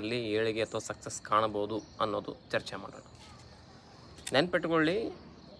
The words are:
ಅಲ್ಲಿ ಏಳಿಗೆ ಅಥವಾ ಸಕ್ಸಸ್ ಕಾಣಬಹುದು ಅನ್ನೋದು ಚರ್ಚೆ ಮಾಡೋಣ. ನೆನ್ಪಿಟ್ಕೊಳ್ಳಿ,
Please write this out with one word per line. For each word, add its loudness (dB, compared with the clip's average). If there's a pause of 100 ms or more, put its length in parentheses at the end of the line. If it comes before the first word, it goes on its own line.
ಅಲ್ಲಿ 0 (180)
ಏಳಿಗೆ 2
ಅಥವಾ -4
ಸಕ್ಸಸ್ -8 (120)
ಕಾಣಬಹುದು 4 (260)
ಅನ್ನೋದು -2 (180)
ಚರ್ಚೆ -2
ಮಾಡೋಣ. -14 (1300)
ನೆನ್ಪಿಟ್ಕೊಳ್ಳಿ, 4 (640)